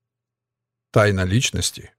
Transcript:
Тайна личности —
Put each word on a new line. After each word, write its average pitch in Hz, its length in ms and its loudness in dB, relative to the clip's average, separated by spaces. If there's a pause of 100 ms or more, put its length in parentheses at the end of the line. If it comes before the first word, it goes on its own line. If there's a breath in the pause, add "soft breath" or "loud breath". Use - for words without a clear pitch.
(920)
Тайна 104 340 2
личности — - 720 -4